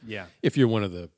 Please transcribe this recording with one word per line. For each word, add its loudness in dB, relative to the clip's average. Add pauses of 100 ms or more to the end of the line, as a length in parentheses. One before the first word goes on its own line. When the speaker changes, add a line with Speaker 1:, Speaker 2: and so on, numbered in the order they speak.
Speaker 1:
Yeah. -10 (160)
Speaker 2:
If 0
you're 6
one 2
of -4
the, -12